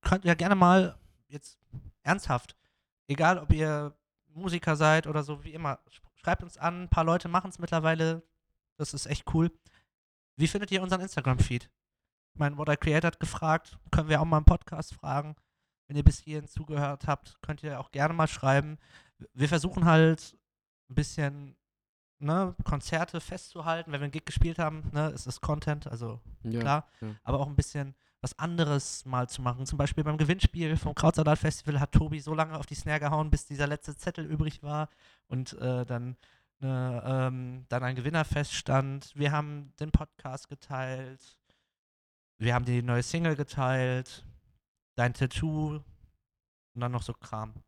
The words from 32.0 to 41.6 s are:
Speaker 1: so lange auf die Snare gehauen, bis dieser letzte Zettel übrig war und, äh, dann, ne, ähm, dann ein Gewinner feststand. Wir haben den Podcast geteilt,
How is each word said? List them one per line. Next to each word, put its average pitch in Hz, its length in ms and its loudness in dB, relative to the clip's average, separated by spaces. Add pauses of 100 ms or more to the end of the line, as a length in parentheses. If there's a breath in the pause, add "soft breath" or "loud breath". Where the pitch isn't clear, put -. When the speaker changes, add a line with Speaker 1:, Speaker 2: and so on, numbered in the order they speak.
Speaker 1:
so 151 140 -6
lange 156 240 -2
auf 143 80 -6
die - 80 -12
Snare 151 240 -2
gehauen, 151 320 0
bis - 160 4
dieser 143 220 -2
letzte 147 280 -6
Zettel 165 280 -6
übrig 151 380 -4
war 147 260 -4 (400 soft breath)
und, 127 300 -6
äh, 123 260 -2
dann, 123 320 -8 (440 soft breath)
ne, 127 460 -4
ähm, 131 600 -4
dann 127 160 -2
ein 127 100 -2
Gewinner 147 300 0
feststand. 139 880 -2
Wir 143 160 0
haben 147 480 -6
den 151 140 -8
Podcast - 560 -4
geteilt, 131 920 -10 (1000)